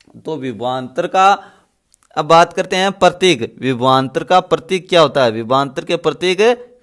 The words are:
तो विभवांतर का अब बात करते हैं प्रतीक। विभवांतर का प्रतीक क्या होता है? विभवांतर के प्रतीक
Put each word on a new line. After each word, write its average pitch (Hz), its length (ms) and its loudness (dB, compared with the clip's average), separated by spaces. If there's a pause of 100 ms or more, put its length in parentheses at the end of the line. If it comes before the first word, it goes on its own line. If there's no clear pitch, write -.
(260)
तो 156 100 -8
विभवांतर 127 720 -6
का 190 460 0 (640)
अब 156 80 -4
बात 165 280 4
करते 185 220 -6
हैं 190 160 0
प्रतीक। 180 680 0
विभवांतर 131 640 0
का 180 160 2
प्रतीक 180 500 -4
क्या 170 120 4
होता 143 220 2
है? 117 80 2
विभवांतर 131 540 -4
के 175 100 -4
प्रतीक 185 760 -2 (140)